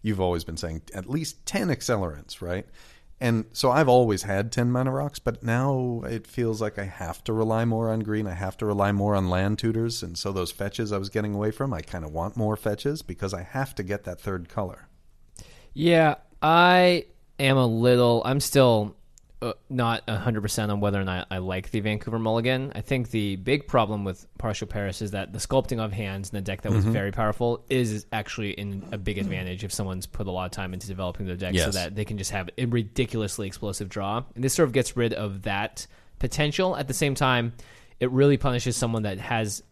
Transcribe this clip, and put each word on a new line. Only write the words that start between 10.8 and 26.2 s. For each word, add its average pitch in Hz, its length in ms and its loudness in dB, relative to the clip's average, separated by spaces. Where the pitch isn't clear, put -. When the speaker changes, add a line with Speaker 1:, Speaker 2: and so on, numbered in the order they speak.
Speaker 1:
I 101 60 0
was 98 100 -4
getting 107 260 -2
away 104 160 0
from, 135 220 -4
I 139 80 -4
kinda 160 280 -10
want 156 280 -4
more 107 220 2
fetches 139 420 -2
because - 320 -6
I 90 100 -6
have 135 340 -6
to 104 60 -6
get 98 220 -6
that 90 160 -10
third 90 300 -8
color. - 360 -8
Speaker 2:
Yeah, 160 420 6
I 175 640 6
am 135 180 4
a 127 100 6
little, 120 580 6
I'm 135 160 2
still, 117 540 6
uh, 120 100 -2
not 120 400 0
a 110 80 -2
hundred 107 240 0
percent 107 320 0
on 101 80 0
whether 101 180 2
or 98 60 0
not 92 260 -4
I - 80 -4
like 92 320 -4
the 110 100 -2
Vancouver 107 380 -2
Mulligan. 117 560 0
I 104 60 -6
think 123 300 -2
the 101 260 -2
big 127 320 -2
problem 107 340 2
with 95 240 -8
Partial 107 280 -4
Paris 101 360 -6
is 104 80 -6
that 98 240 -8
the 110 40 -8
sculpting 127 400 0
of 110 140 -4
hands 98 380 -6